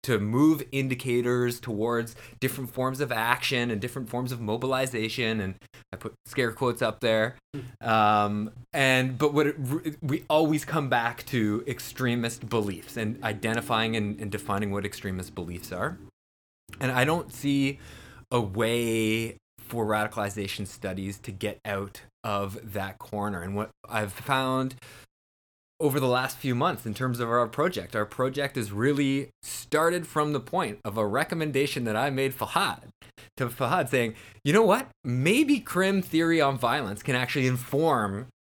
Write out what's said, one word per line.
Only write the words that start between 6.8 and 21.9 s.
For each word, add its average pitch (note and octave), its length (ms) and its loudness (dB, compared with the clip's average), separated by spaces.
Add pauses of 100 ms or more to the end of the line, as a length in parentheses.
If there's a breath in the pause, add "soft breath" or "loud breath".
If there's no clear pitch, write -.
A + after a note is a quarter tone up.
up A2 160 -2
there. A2 380 2 (440 loud breath)
Um, G#2 680 4 (200)
and, C3 460 2
but D3 160 2
what C#3+ 140 4
it D3+ 100 0
re-, D3 460 -4
we D3 260 -2
always D3+ 340 4
come D3 260 -2
back A#2 380 0
to A2 400 2
extremist A#2+ 840 -2
beliefs G#2 480 -2
and G#2+ 260 -4
identifying A2+ 720 -2
and, G#2 260 -2
and G#2 80 -6
defining G2+ 420 -2
what G2 140 -2
extremist F#2 480 -6
beliefs F2 380 -8
are. B2+ 260 -4 (840)
And C3 120 0
I B2+ 120 2
don't E3 300 0
see C#3 460 0 (500 loud breath)
a B2 100 2
way A2+ 1000 0 (220)
for A2+ 280 -4
radicalization G#2 800 -2
studies G2 520 -6
to - 120 -12
get G2 340 -6
out G2+ 360 -6 (220)